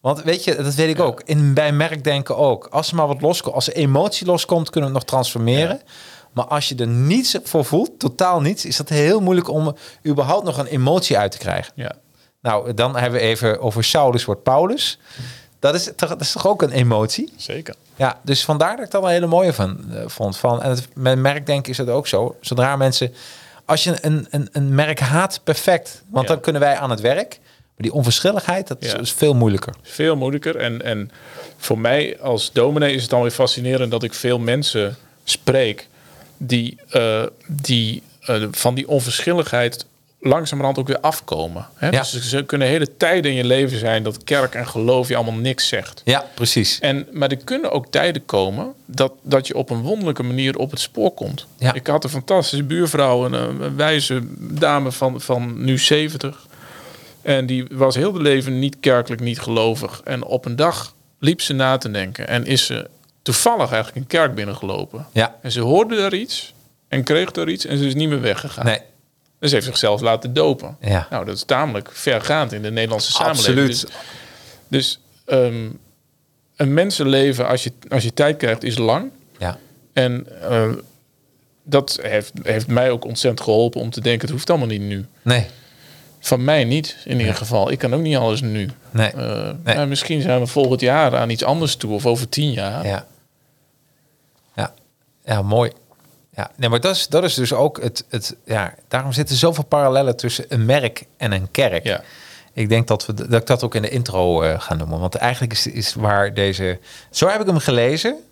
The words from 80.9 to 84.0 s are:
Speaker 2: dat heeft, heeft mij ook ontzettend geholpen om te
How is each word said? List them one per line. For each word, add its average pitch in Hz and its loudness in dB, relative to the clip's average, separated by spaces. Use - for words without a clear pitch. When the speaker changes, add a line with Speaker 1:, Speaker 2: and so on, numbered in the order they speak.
Speaker 2:
dat 139 0
heeft, 107 -2
heeft 107 0
mij 123 4
ook 117 -4
ontzettend 120 -2
geholpen 117 2
om 113 -4
te 113 -10